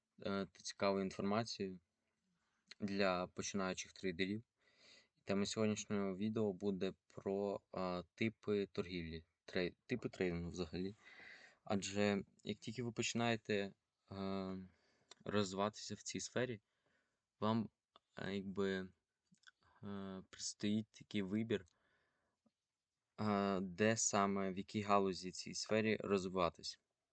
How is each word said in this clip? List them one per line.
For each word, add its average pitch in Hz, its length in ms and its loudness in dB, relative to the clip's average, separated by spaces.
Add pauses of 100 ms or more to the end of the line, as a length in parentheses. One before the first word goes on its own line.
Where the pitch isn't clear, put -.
(180)
е, 98 280 -2
та - 160 -20
цікавою 98 420 2
інформацією 98 760 0 (1000)
для 95 460 2
починаючих 92 680 -2
трейдерів. 95 500 -2 (840)
Тема 98 220 2
сьогоднішнього 104 680 0
відео 107 360 0
буде 95 400 0 (200)
про, 98 480 0 (140)
е, 90 280 0 (120)
типи 104 580 0
торгівлі, 85 520 -4 (200)
трей-, 90 300 0 (120)
типи 123 220 -2
трейдингу 87 420 0
взагалі. 90 460 -4 (680)
Адже 101 580 2 (220)
як 104 140 -4
тільки 120 240 -6
ви 120 100 -2
починаєте, 110 800 0 (400)
е, 95 440 -4 (680)
розвиватися 101 680 0
в - 80 -10
цій - 180 -6
сфері, 120 400 -2 (800)
вам, 110 280 4 (480)
е, 95 180 -4
якби, 95 540 0 (960)
е, 98 460 -8
предстоїть - 640 -2
такий - 300 -4
вибір, 107 440 0 (1500)
е, 101 400 4
де 98 360 4
саме, 98 560 2
в 90 60 -4
якій 104 240 -2
галузі 95 480 4
цій - 240 -8
сфері 110 460 2
розвиватись. 92 800 0 (320)